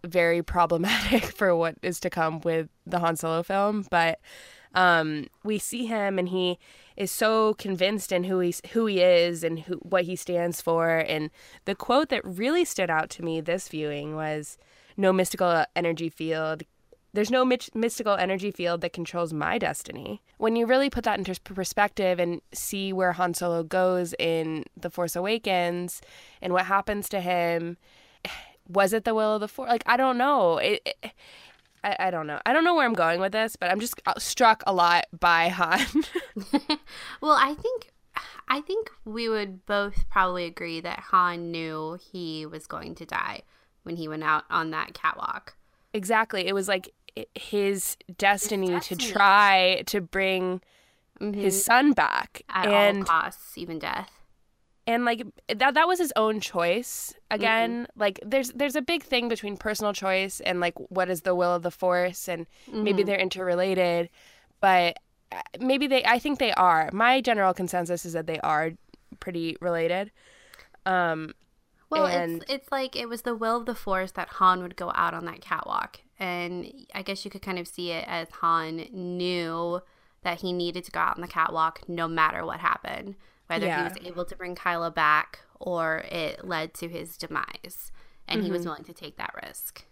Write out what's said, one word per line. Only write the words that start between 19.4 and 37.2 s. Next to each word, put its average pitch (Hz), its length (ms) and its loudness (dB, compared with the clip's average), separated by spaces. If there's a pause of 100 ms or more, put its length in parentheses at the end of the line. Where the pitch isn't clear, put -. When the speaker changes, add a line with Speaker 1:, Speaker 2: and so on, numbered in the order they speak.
Speaker 1:
destiny." - 640 -6 (160)
When 220 180 2
you 233 120 2
really 262 240 4
put 233 140 -4
that 208 120 2
into 185 140 -4
pers-, 185 240 -10
perspective 190 640 0
and 175 220 0 (120)
see 196 400 -4
where 185 200 2
Han 175 200 0
Solo 170 300 -2
goes 180 560 2
in 160 460 -2 (120)
The 175 140 -8
Force 175 240 -4
Awakens 180 840 -2 (420)
and 180 100 -2
what 185 120 2
happens 196 440 -2
to 196 120 -4
him, 170 560 0 (460)
<sighs> - 60 -10 (400)
was 196 240 4
it 220 120 0
the 226 100 2
will 214 200 2
of 208 60 -2
the 214 60 -6
Force? 254 220 -10
Like, 240 180 2
I 240 100 6
don't 254 200 4
know. 240 420 4
It, - 260 2
it, - 260 -10 (680)
I, 202 160 -2
I 185 140 0
don't 156 160 -4
know. 147 180 -8
I 226 60 4
don't 320 140 6
know 349 100 6
where 285 100 6
I'm 233 80 4
going 170 280 4
with 196 100 0
this, 220 240 0
but - 160 0
I'm 202 80 2
just, - 260 -6
uh, - 140 0
struck - 480 4
a 196 60 2
lot 175 320 6 (120)
by 170 300 6
Han. 185 560 2 (320)
<laughs> 196 160 -10
Speaker 2:
<laughs> 294 280 0 (420)